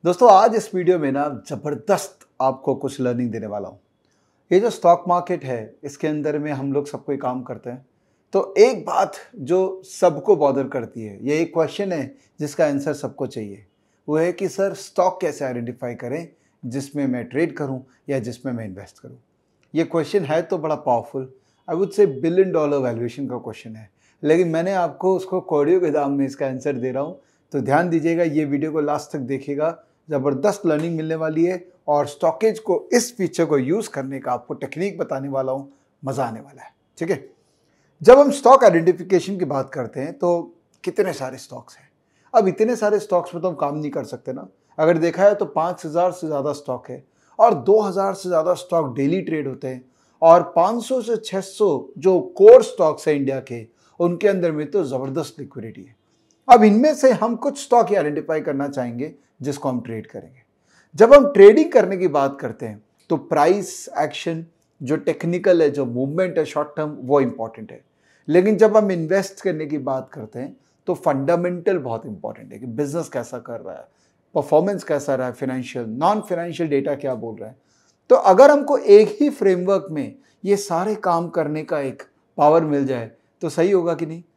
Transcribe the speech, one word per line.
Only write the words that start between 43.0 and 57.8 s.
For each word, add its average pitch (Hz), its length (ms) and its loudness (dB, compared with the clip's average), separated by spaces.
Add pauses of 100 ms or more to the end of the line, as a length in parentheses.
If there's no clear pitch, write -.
में 165 60 -8
तो 185 80 -4
हम 160 60 -8
काम 147 220 -4
नहीं 151 140 -8
कर 143 140 -6
सकते 127 280 -12
ना। 160 140 -14 (300)
अगर 165 200 2
देखा 165 260 0
है 202 120 6
तो 202 100 -4
पाँच 165 400 -6
हज़ार 170 260 0
से 165 160 -10
ज़्यादा 147 260 -4
स्टॉक 131 360 -10
है 127 140 -16 (360)
और 220 140 6
दो 185 280 2
हज़ार 196 320 -2
से 185 160 -10
ज़्यादा 170 260 0
स्टॉक 160 400 -4
डेली 147 260 -2
ट्रेड 151 260 -6
होते 131 200 -10
हैं 127 160 -12 (380)
और 165 340 6
पाँच 226 280 0
सौ 262 180 -4
से 220 160 -4
छः 196 240 -6
सौ 185 460 -2 (100)
जो 175 220 4 (180)
कोर 226 260 12
स्टॉक्स 156 440 -2
हैं 151 80 2
इंडिया 135 260 -4
के, 117 240 -12 (340)
उनके 175 280 0
अंदर 180 240 0
में 151 200 -6
तो 196 120 0
ज़बरदस्त 135 560 -6
लिक्विडिटी 110 420 -14
है। - 140 -20 (520)
अब 240 160 2
इनमें 226 320 0
से 262 160 0
हम 226 240 -4
कुछ 277 260 -10
स्टॉक 233 280 -2